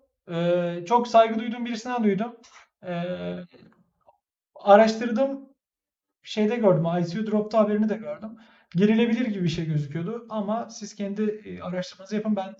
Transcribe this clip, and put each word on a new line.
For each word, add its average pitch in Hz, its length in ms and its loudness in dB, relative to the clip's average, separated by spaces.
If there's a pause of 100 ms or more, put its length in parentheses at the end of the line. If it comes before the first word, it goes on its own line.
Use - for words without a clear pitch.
(300)
E, 175 560 0
çok 233 220 2
saygı 226 300 6
duyduğum 240 260 -6
birisinden 240 400 -4
duydum. 208 320 0 (500)
E, 180 80 -6 (1600)
araştırdım. 220 960 4 (720)
Şeyde 214 340 0
gördüm. 180 300 4 (140)
I 170 60 -2
C 175 140 -6
U 214 60 -4
Drop'ta 214 320 0
haberini 208 300 2
de 202 80 -2
gördüm, 160 420 -12 (360)
girilebilir 220 520 4
gibi 196 180 -4
bir 170 40 0
şey 160 180 -4
gözüküyordu 165 640 -4
ama 220 420 -6
siz - 240 -14
kendi, 202 280 -6
e, 202 400 -6
araştırmanızı 185 540 -8
yapın. 214 200 -2
Ben 190 240 -6